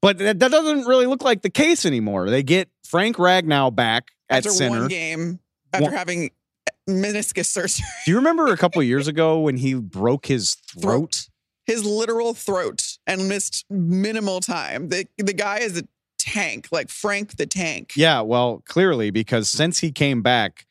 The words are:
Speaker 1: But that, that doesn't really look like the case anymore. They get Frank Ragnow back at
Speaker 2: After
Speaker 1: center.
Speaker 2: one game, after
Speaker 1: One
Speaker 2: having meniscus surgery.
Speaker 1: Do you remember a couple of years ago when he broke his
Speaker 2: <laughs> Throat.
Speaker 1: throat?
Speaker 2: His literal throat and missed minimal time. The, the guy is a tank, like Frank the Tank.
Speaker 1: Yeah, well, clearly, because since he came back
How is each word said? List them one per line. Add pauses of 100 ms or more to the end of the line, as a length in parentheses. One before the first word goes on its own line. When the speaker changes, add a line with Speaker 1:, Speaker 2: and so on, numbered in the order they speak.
Speaker 1:
But
that,
that
doesn't
really
look
like
the
case
anymore.
They
get (160)
Frank
Ragnow
back (180)
at
Speaker 2:
After
Speaker 1:
center.
Speaker 2:
one
game, (340)
after
Speaker 1:
One
Speaker 2:
having (580)
meniscus
surgery. (180)
Speaker 1:
Do
you
remember
a
couple
of
years
ago
when
he
broke
his
Speaker 2:
<laughs>
Throat.
Speaker 1:
throat? (360)
Speaker 2:
His
literal
throat
and
missed
minimal
time.
The, (100)
the
guy
is
a (340)
tank,
like
Frank
the
Tank.
Speaker 1:
Yeah,
well,
clearly,
because
since
he
came
back